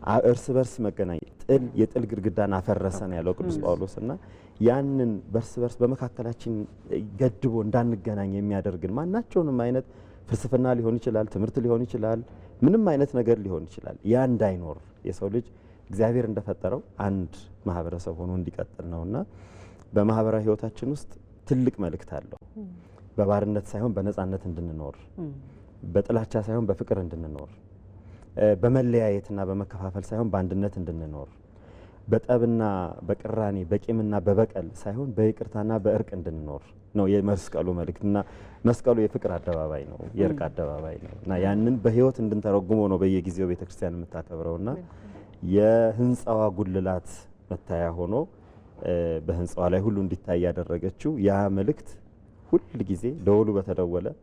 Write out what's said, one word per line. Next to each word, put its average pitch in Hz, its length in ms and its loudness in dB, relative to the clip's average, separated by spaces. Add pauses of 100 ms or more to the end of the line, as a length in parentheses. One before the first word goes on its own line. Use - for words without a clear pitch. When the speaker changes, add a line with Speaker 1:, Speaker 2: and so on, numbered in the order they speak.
Speaker 1:
አ-፣ 104 200 4
እርስ 120 280 4
በርስ 127 300 2
መገናኘት፣ 92 500 -2 (100)
ጥል፣ 135 240 4 (100)
የጥል 110 320 2
ግድግዳን 101 480 0
አፈረሰን 95 580 0
ያለው 85 220 0
ቅዱስ 90 220 -4
Speaker 2:
ም። 87 60 -4
Speaker 1:
ጳውሎስ 90 340 0
እና 113 140 -6 (500)
ያንን 127 520 4 (160)
በርስ 113 280 -2
በርስ 120 220 -4
በመካከላችን 120 760 -2 (600)
ገድቦ 123 440 2
እንዳንገናኝ 107 720 0
የሚያደርግን 98 600 -2
ማናቸውንም 165 680 0
አይነት 123 260 0 (380)
ፍልስፍና 127 480 2
ሊሆን 117 240 2
ይችላል፣ 107 320 0
ትምህርት 104 300 -2
ሊሆን 120 240 2
ይችላል፣ 117 380 -2 (420)
ምንም 202 240 8
አይነት 143 260 4
ነገር 117 260 4
ሊሆን 92 260 -4
ይችላል። 92 400 -14
ያ 120 200 4
እንዳይኖር 95 520 0 (280)
የሰው 95 240 -4
ልጅ 101 180 -2 (360)
እግዚአብሔር 110 440 0
እንደፈጠረው 98 540 -4 (180)
አንድ 98 340 -2 (300)
ማህበረሰብ 87 540 -4
ሆኖ 87 160 -6
እንዲቀጥል 87 540 -6
ነውና 85 300 -6 (720)
በማህበራዊ 110 520 2
ህይወታችን 110 480 -2
ውስጥ 147 200 -8 (360)
ትልቅ 127 320 2
መልእክት 87 340 -6
አለው። - 260 -12 (160)
Speaker 3:
ም። 208 160 -14 (440)
Speaker 1:
በባርነት 104 540 2
ሳይሆን 113 240 -2
በነጻነት 95 520 -2
እንድንኖር፣ 78 520 -8 (220)
Speaker 2:
ም። 160 120 -8 (560)
Speaker 1:
በጥላቻ 110 460 0 (100)
ሳይሆን 110 240 -2
በፍቅር 101 320 -2
እንድንኖር፣ 80 520 -8 (840)
እ፣ 101 140 4 (120)
በመለያየትና 113 880 2
በመከፋፈል 95 580 -4
ሳይሆን 110 240 -2
በአንድነት 95 480 0
እንድንኖር፣ 80 520 -8 (800)
በጠብና 117 540 4 (400)
በቅራኔ 101 600 -2
በቂምና 107 560 0
በበቀል 98 540 2
ሳይሆን 123 360 -6
በይቅርታና 107 680 0
በእርቅ 107 320 2
እንድንኖር 80 500 -8 (320)
ነው 101 140 4
የመስቀሉ 98 640 2
መልእክት። 85 300 -6
እና 101 160 2 (460)
መስቀሉ 120 340 4
የፍቅር 107 340 0
አደባባይ 78 540 -4
ነው፣ - 140 -14 (140)
የእርቅ 151 240 2
Speaker 2:
ም። 87 60 -2
Speaker 1:
አደባባይ 76 560 -6
ነው - 160 -14
እና 101 240 -6
ያንን 107 400 2
በህይወት 120 380 4
እንድንተረጉመው 104 720 2
ነው 95 100 2
በየጊዜው 92 500 2
ቤተክርስቲያን 87 460 -6
የምታከብረውና 85 760 -8
Speaker 3:
መልካም። 175 300 -12 (500)
Speaker 1:
የህንፃዋ 113 880 4 (100)
ጉልላት 92 580 -2 (360)
መታያ 85 460 -4
ሆኖ፣ 87 240 -4 (680)
እ፣ 90 100 -2 (280)
በህንፃዋ 87 460 -4
ላይ 90 140 4
ሁሉ 104 180 0
እንዲታይ 92 420 -2
ያደረገችው 90 800 -2
ያ 98 120 6 (180)
መልእክት 98 380 0 (580)
ሁል - 360 0
ጊዜ 95 220 -4 (160)
ደወሉ 104 300 6
በተደወለ፣ 92 560 0 (160)